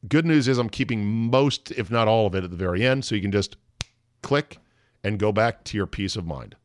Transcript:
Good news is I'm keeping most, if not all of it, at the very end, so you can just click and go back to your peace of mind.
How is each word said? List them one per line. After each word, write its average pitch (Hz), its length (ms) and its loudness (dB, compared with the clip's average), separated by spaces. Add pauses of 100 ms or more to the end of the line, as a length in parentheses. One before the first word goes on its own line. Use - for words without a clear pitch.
Good 156 160 4
news 151 240 4
is 131 80 2
I'm 117 140 0
keeping 110 340 -4
most, 117 680 0
if 107 180 -6
not 113 180 2
all 110 180 4
of 92 80 0
it, 95 100 -2
at 90 60 -8
the 87 60 -10
very 92 300 0
end, 131 180 0
so - 100 -4
you 104 60 0
can 98 120 -2
just 101 240 -2 (680)
click - 360 -2 (460)
and 104 140 -2
go 107 140 2
back 113 320 0
to - 120 -8
your 95 100 -2
peace - 300 -6
of 87 100 -6
mind. 65 380 -10